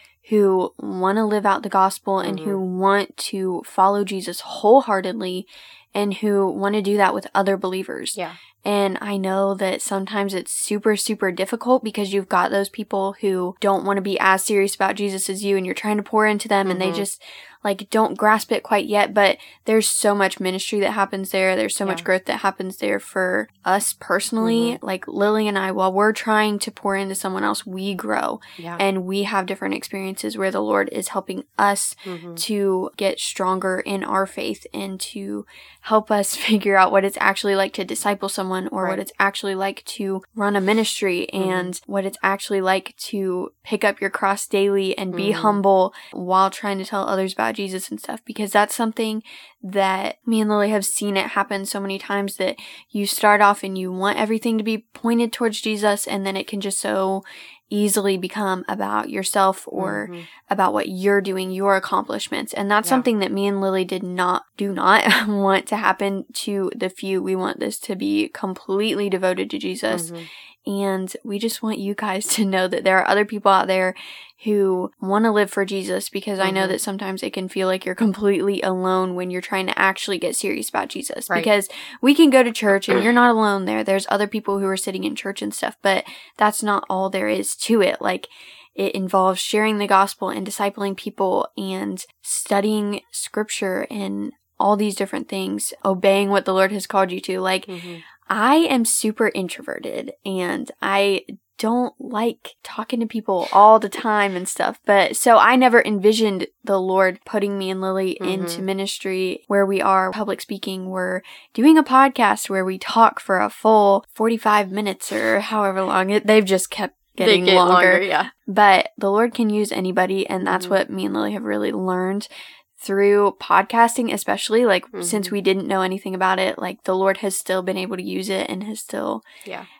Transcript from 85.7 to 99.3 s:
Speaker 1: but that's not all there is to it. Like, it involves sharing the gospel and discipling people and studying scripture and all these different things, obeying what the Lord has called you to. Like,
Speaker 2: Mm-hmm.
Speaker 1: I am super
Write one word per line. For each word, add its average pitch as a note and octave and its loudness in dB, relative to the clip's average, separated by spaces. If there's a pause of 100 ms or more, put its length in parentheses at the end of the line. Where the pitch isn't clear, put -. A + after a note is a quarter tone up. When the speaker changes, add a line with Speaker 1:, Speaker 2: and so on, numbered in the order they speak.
Speaker 1:
but F#3+ 2 (320)
that's G#3 0
not G3+ 0
all F#3+ -2
there G3 -2
is - -2
to A3+ 2
it. - 2
Like, - -4 (460)
it G3 -2
involves F#3 2
sharing G#3+ 0
the G3+ -2
gospel G3 2
and F#3+ -6
discipling G3+ -4
people G3 -2 (100)
and F#3+ -6 (180)
studying G#3 -2 (120)
scripture - -4
and G3+ -6 (260)
all G3+ 4
these G#3 0
different - -6
things, G3 -6 (120)
obeying G3 4
what G3 2
the F#3+ 0
Lord F#3+ 4
has G3 -6
called F#3+ 2
you F#3 -8
to. F#3 -4
Like, F#3+ -2
Speaker 2:
Mm-hmm. F3 -12 (340)
Speaker 1:
I A#3 2
am C4+ 4
super A3 0